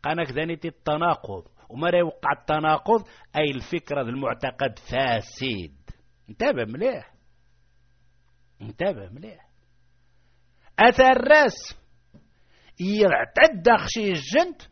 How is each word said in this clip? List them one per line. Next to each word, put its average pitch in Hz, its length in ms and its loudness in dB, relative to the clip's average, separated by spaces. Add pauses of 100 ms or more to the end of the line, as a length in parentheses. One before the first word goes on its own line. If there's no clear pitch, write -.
قانك 156 280 -4
ذاني 156 220 -6 (120)
التناقض، 151 760 -4 (260)
وما 139 180 -6
لا 175 100 2
يوقع 160 420 -2
التناقض، 156 680 0 (280)
أي 151 160 0
الفكرة 143 500 -6
المعتقد 127 760 -6
فاسد. 113 960 -4 (540)
انتبه 147 360 -2
مليح. 165 480 -6 (1500)
انتبه 107 500 -8
مليح. 170 380 -20 (1300)
أثر 247 320 6
الراس 262 640 4 (1040)
يعتد 202 880 2
خشي 220 380 0
الجنت 196 540 -2 (100)